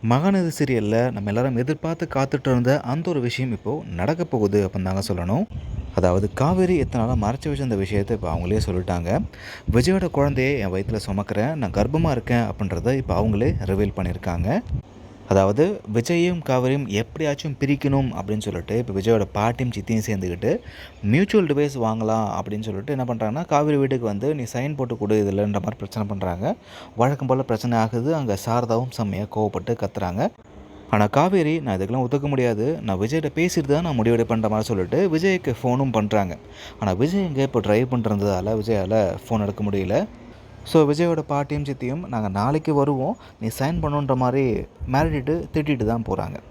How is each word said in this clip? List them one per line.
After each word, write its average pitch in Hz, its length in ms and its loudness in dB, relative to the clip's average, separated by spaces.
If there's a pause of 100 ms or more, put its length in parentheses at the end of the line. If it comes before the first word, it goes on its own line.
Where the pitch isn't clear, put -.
மகாநதி 165 480 4
சீரியல்ல 120 600 2
நம்ம 101 180 -4
எல்லாரும் 120 280 0
எதிர்பார்த்து 156 500 -2
காத்துட்டு 135 420 0
இருந்த 127 320 4
அந்த 156 280 -2
ஒரு 156 100 0
விஷயம் 123 320 -2
இப்போ 107 220 -4 (220)
நடக்க 160 280 0
போகுது 104 380 2
அப்படின்னு 92 280 0
தாங்க 95 160 0
சொல்லணும். 95 400 0 (500)
அதாவது 92 380 2
காவேரி 180 440 2
எத்தனை 127 240 0
நாளா 120 180 0
மறைச்சு 113 300 -2
வச்சிருந்த 135 280 -2
விஷயத்தை 98 380 0
இப்போ 87 140 -4
அவங்களே 87 340 0
சொல்லிட்டாங்க. 90 460 -2 (600)
"விஜயோட 180 380 4
குழந்தையை 139 500 2
என் 95 140 -2
வயித்துல 101 260 -2
சுமக்கிறேன், 104 560 -2
நான் 101 220 -2
கர்ப்பமா 147 340 2
இருக்கேன்" 117 360 0
அப்படின்றத 101 500 -2
இப்போ 110 180 -2
அவங்களே 107 360 2 (140)
ரிவீல் 98 320 0
பண்ணியிருக்காங்க. 87 520 -2 (760)
அதாவது 98 380 4 (280)
விஜயும் 170 520 2
காவேரியும் 127 480 2
எப்படியாச்சும் 143 640 -2
பிரிக்கணும் 139 580 2
அப்படின்னு 101 320 -4
சொல்லிட்டு 98 320 -4
இப்போ 120 160 -2
விஜயோட 104 380 4
பாட்டியும் 120 400 0
சித்தியும் 107 320 -2
சேர்ந்துக்கிட்டு 95 480 -2 (520)
மியூச்சுவல் 175 440 4
டிவைஸ் 143 300 0
வாங்கலாம் 110 520 0
அப்படின்னு 104 360 -6
சொல்லிட்டு 107 260 -6
என்ன 131 140 -2
பண்றாங்கன்னா, 117 400 -2
காவேரி 151 320 2
வீட்டுக்கு 131 280 2
வந்து 104 300 -2
"நீ 135 80 -6
சைன் 131 320 -4
போட்டு 123 220 -4
கொடு 107 220 2
இதுலன்ற" 101 400 2
மாதிரி - 180 -4
பிரச்சனை 104 300 -6
பண்றாங்க. 95 380 -4 (500)
வழக்கம் 131 320 0
போல 131 160 2
பிரச்சனை 117 340 0
ஆகுது. 117 380 0
அங்க 123 220 0
சாரதாவும் 120 540 0
செம்மையா 101 380 -2
கோவப்பட்டு 107 460 -2
கத்துறாங்க. 95 460 -4 (680)
ஆனா 104 180 4
காவேரி, 160 520 4
"நான் 123 160 -2
இதுக்கெல்லாம் 110 300 0
ஒத்துக்க 143 240 0
முடியாது, 120 380 2 (140)
நான் 101 180 -2
விஜய்கிட்ட 143 360 0
பேசிட்டு 160 360 0
தான் 156 120 2
நான் 147 160 0
முடிவெடுப்பேன்ற" 113 500 2
மாதிரி 107 180 0
சொல்லிட்டு 98 320 0 (100)
விஜய்க்கு 170 460 2
ஃபோனும் 127 400 0
பண்றாங்க. 104 400 2 (400)
ஆனா 101 180 0
விஜய் 175 320 2
எங்க 139 160 -2
இப்போ 131 200 2
டிரைவ் 107 300 4
பண்றதால 104 640 0
விஜயால 107 380 0 (240)
ஃபோன் 104 280 -2
எடுக்க 101 180 -4
முடியல. 98 340 0 (680)
So - 180 2
விஜயோட 160 380 2
பாட்டியும் 143 440 -4
சித்தியும், 135 420 -6
"நாங்க 110 220 -2
நாளைக்கு 135 440 0
வருவோம், 143 440 0 (200)
நீ 110 100 -6
சைன் 147 320 -2
பண்ணுன்ற" 143 360 0
மாதிரி 127 280 2 (440)
மிரட்டிட்டு 143 480 0 (120)
திட்டிட்டு 143 380 -2
தான் 113 200 0
போறாங்க. 95 320 -2 (140)